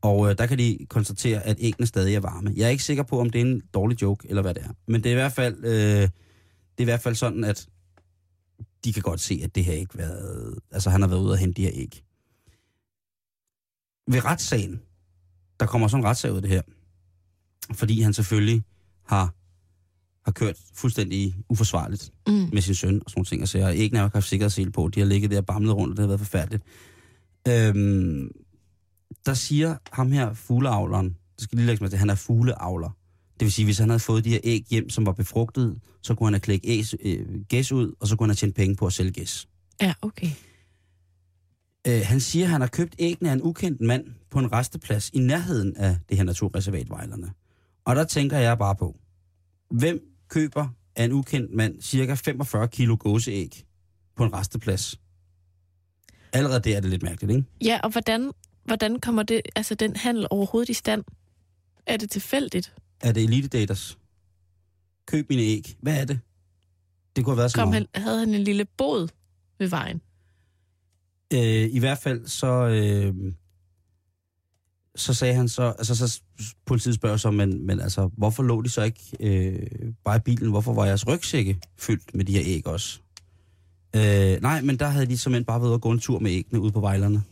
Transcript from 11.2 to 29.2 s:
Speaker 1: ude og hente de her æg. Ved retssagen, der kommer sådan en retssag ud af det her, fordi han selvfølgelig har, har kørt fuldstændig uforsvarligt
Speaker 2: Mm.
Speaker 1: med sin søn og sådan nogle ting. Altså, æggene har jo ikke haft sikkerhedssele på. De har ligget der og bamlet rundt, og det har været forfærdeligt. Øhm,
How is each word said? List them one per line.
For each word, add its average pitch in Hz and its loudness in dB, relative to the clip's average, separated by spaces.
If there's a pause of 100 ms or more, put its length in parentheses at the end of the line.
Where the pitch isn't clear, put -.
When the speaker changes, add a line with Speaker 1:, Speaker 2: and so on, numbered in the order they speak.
Speaker 1:
ude 98 2
og 95 4
hente 92 2
de 95 2
her 85 0
æg. - -10 (2000)
Ved 123 2
retssagen, 107 -2 (800)
der 113 2
kommer 113 2
sådan 120 2
en 101 4
retssag 120 0
ud 98 -2
af 92 -4
det 98 -2
her, 92 4 (1120)
fordi 110 0
han 107 4
selvfølgelig 107 2 (440)
har, 92 0 (880)
har - 0
kørt 107 -2 (180)
fuldstændig 98 -2 (140)
uforsvarligt 101 -2 (160)
Speaker 2:
Mm. 208 4 (200)
Speaker 1:
med 101 2
sin 95 0
søn 95 0 (100)
og - -16
sådan - -4
nogle 92 0
ting. - -6
Altså, 95 -2 (160)
æggene 107 0
har 101 4
jo - 2
ikke - -2
haft 101 0
sikkerhedssele 98 0
på. 82 0
De - -2
har 101 4
ligget 101 4
der 101 2
og 95 0
bamlet 104 0
rundt, 104 0
og - -4
det 104 0
har 104 2
været 98 0
forfærdeligt. 101 -4 (840)
Øhm, 101 2 (960)